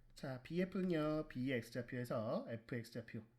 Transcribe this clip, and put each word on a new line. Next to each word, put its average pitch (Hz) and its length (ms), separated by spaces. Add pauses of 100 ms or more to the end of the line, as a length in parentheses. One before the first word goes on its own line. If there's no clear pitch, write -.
(160)
자, 131 260
비에프는요, 165 840
B의 131 300
X좌표에서 123 920
F의 120 300
X좌표, 113 420 (180)